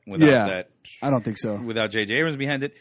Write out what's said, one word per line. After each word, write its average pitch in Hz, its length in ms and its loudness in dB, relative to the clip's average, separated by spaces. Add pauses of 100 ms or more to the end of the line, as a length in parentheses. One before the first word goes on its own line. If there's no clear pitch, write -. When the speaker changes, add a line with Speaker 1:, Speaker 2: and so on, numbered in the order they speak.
Speaker 1:
without 156 220 4
Speaker 2:
Yeah, 123 200 6
Speaker 1:
that, 92 240 -6 (300)
Speaker 2:
I 139 80 -2
don't 127 140 0
think 107 140 -4
so. 107 240 -4
Speaker 1:
without 110 300 -2
J 107 140 -2
J 107 100 -2
Abrams 156 220 0
behind 139 260 -4
it. 143 180 -8